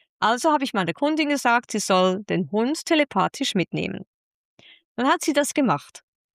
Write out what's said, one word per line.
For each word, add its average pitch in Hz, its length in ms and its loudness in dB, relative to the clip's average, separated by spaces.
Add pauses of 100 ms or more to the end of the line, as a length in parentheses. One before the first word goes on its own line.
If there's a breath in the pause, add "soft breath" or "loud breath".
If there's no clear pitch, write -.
(200 soft breath)
Also 240 340 2
habe 277 120 0
ich - 80 -6
meiner 175 200 0
Kundin 302 360 0
gesagt, 240 420 0
sie 214 80 -2
soll 185 460 2
den 170 260 -2
Hund 233 340 -2
telepathisch 277 720 0
mitnehmen. 180 500 -4 (920 soft breath)
Dann 247 120 0
hat 330 140 0
sie 311 100 0
das 285 220 0
gemacht. 208 500 -2 (300)